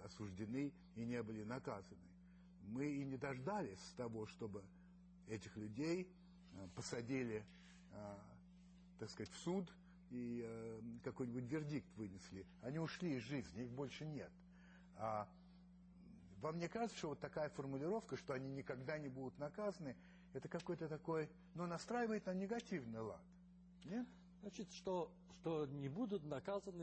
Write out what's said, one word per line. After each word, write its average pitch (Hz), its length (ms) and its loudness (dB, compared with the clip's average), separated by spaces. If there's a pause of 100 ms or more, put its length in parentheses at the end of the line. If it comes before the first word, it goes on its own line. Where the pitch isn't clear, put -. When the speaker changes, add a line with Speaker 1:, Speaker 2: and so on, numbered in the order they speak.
Speaker 1:
осуждены 107 680 0 (220)
и 117 100 0
не 120 180 4
были 107 200 -2
наказаны. 107 580 -2 (680)
Мы 127 180 2
и 143 180 2
не 135 120 2
дождались 135 640 2 (180)
того, 113 300 0
чтобы 104 360 -4 (680)
этих 107 280 -4
людей, 143 500 2 (460)
э, 95 220 -6
посадили, 120 680 2 (480)
э, 107 240 -4 (840)
так 110 120 -2
сказать, - 220 -2
в - 60 -10
суд 180 340 4 (380)
и, 120 340 0
э, 113 360 -2 (220)
какой-нибудь 123 420 2
вердикт 147 520 2
вынесли. 95 500 -4 (160)
Они 135 160 2
ушли 165 380 4
из 120 60 2
жизни, 117 420 0
их 120 60 -2
больше 135 340 -2
нет. 147 260 -2 (680)
А 107 300 4 (1120)
вам 156 180 2
не 170 100 4
кажется, 226 300 2
что 170 120 2
вот 139 100 0
такая 151 280 2
формулировка, 147 680 2
что - 180 2
они 135 160 2
никогда 135 480 0
не 147 100 0
будут 131 300 -2
наказаны, 156 580 0 (380)
это 135 140 -2
какой-то 170 400 2
такой, 156 420 4 (240)
ну, 175 120 2
настраивает 220 600 4
на 185 80 6
негативный 185 640 2
лад? 104 220 0 (640)
Нет? 240 220 2 (360)
Speaker 2:
Значит, 202 300 -4
что, 175 380 4 (300)
что 160 260 6
не 139 220 2
будут 196 360 4
наказаны, 175 580 2